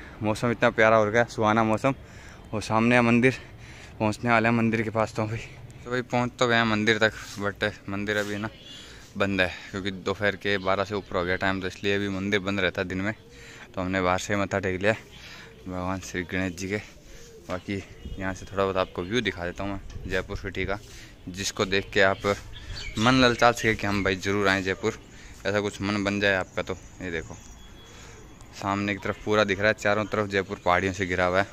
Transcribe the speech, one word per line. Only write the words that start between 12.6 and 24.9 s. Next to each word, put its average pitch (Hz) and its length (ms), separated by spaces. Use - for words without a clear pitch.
है 92 60
दिन 92 140
में। 104 120
तो 95 60
हमने 92 200
बाहर 90 180
से 107 160
मत्था 98 240
टेक 92 220
लिया 104 120
भगवान 92 340
श्री 90 220
गणेश 92 300
जी 92 160
के। 104 80
बाकी 92 320
यहाँ 95 160
से 95 120
थोड़ा 95 180
बहुत 95 160
आपको 92 240
व्यू 107 180
दिखा 90 240
देता 87 180
हूँ 101 80
मैं - 380
जयपुर 92 280
सिटी 95 280
का, 95 140
जिसको 95 380
देख 98 240
के 104 120
आप 95 220
मन 113 180
ललचा 120 360
सके 110 240
कि 101 120
हम 101 160
भाई 98 140
ज़रूर 98 300
आएँ 95 160
जयपुर, 95 360